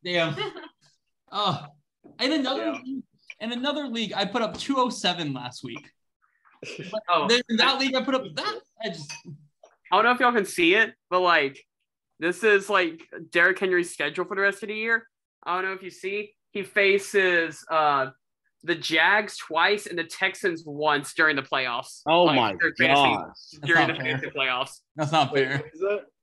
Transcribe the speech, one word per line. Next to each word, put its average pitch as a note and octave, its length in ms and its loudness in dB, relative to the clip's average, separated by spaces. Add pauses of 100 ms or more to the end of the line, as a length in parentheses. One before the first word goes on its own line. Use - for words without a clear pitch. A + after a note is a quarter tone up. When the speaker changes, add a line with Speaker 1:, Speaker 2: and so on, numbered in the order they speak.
Speaker 1:
Damn. E3+ 360 0
Speaker 2:
<laughs> G#4 40 -2 (840)
Speaker 1:
Uh, G3 360 -2 (560)
in C#4 100 0
another C#4+ 400 -2
Speaker 3:
Yeah. C4 100 -8
Speaker 1:
league, C4 200 -10 (380)
in A3+ 120 -6
another C#4+ 340 -4
league, A3+ 300 -4
I G3+ 80 0
put A#3+ 160 -4
up A3 160 -4
two - 220 -4
oh B3 100 2
seven E3+ 460 -4
last B2 280 -12
week. A#2 240 -12 (800)
Speaker 3:
<laughs> - 260 -14
Speaker 1:
But G#3+ 160 -6
Speaker 4:
Oh. E3+ 220 2
Speaker 1:
then A#3+ 220 2
in A3+ 80 0
that C4 200 2
league, C4 160 -2
I B3+ 80 0
put C4 120 -2
up B3 100 -2 (100)
that. F#4 240 -6 (240)
I G#3 60 -6
just D#3 240 -12 (800)
Speaker 4:
I F#3 40 4
don't A3 100 4
know A#3+ 60 4
if B3 80 0
y'all B3 120 4
can G#3+ 140 2
see F3 280 2
it, A3 200 2 (160)
but, F3+ 100 2
like, D#3+ 420 2 (560)
this F3 240 -2
is, G3+ 280 4
like, F3+ 320 0 (280)
Derrick F3+ 280 4
Henry's F3+ 340 0
schedule D#3+ 320 -4
for G3 120 -8
the F#3+ 40 -2
rest G3 220 -2
of G#3 80 -10
the G#3+ 40 -6
year. A3+ 320 -2 (380)
I E3+ 120 -4
don't F#3 100 -4
know F#3+ 100 -6
if F#3+ 60 -16
you F#3 80 -12
see. G3+ 420 -8 (180)
He G3+ 120 -6
faces, F#3+ 1080 2
uh, D3 360 2 (560)
the E3+ 120 0
Jags F3 640 2
twice G3 480 0
and F3+ 140 -8
the E3 60 -2
Texans F3+ 600 -4
once D3 480 -2
during D#3 240 2
the C3+ 60 -4
playoffs. B2+ 640 -4
Speaker 5:
Oh E3 180 6
Speaker 4:
Like, D3+ 120 4
Speaker 5:
my A2+ 180 2
Speaker 4:
during D#3+ 240 -2
fantasy, D3+ 240 4
Speaker 5:
God. A2+ 240 2
Speaker 1:
That's - 380 -20
Speaker 4:
during D#3+ 220 4
Speaker 1:
not D#3 120 -2
Speaker 4:
the - 40 -6
Speaker 1:
fair. D3+ 160 -4
Speaker 4:
fantasy C#3+ 200 -8
playoffs. C3 420 -4 (160)
Speaker 1:
That's D3+ 160 -2
not D3 220 4
Speaker 3:
Wait, C#3 120 4
Speaker 1:
fair. C3+ 120 -2
Speaker 3:
who B2 60 -6 (100)
is D#3+ 60 -10
that? G3 260 -2 (160)